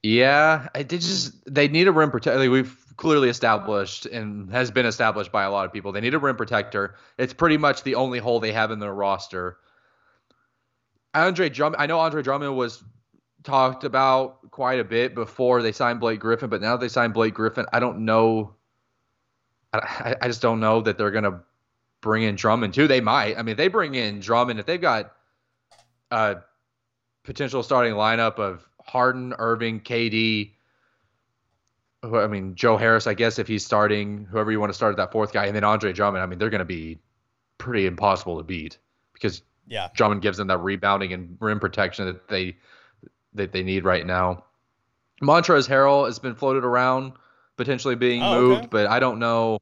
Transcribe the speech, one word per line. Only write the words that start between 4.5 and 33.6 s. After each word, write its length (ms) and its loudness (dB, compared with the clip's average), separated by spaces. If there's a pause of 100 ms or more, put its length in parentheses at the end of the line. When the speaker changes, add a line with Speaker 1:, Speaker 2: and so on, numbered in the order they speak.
Speaker 1:
has 200 -2
been 160 2
established 440 -2
by 140 -2
a 60 -2
lot 140 -2
of 80 -10
people, 200 -10
they 80 -6
need 140 -2
a 40 0
rim 180 0
protector. 600 -4 (220)
It's 140 -2
pretty 240 2
much 280 0
the 100 -2
only 240 -2
hole 220 0
they 120 -4
have 200 0
in 80 -8
their 140 -6
roster. 640 -4 (1600)
Andre 340 2
Drummond, 320 -2
I 60 0
know 140 0
Andre 220 -2
Drummond 340 -4
was 260 -4 (600)
talked 400 0
about 680 0
quite 300 -2
a 40 -2
bit 300 -2
before 480 0
they 100 0
signed 280 -2
Blake 200 0
Griffin, 300 -2
but 100 -2
now 160 0
they 120 -4
signed 260 0
Blake 200 2
Griffin, 380 -2
I 60 2
don't 260 -2
know. 500 4 (1160)
I, 60 0
I, 440 -6
I 40 -2
just 160 -4
don't 160 2
know 220 4
that 180 -2
they're 140 2
gonna 280 -2 (600)
bring 240 0
in 100 0
Drummond 400 0
too. 140 4
They 120 4
might. 380 0
I 40 -8
mean, 100 -6
if 40 -6
they 120 2
bring 260 -2
in 240 -4
Drummond, 400 0
if 80 -8
they've 140 -4
got 320 0 (1000)
a 280 0 (840)
potential 400 -6
starting 320 2
lineup 440 0
of 280 -6 (180)
Harden, 540 -2
Irving, 420 -2
K 280 -2
D, 480 -2 (1500)
who, 160 -2
I 80 2
mean, 280 -6
Joe 220 4
Harris, 300 4
I 80 0
guess, 240 0
if 80 -4
he's 180 -4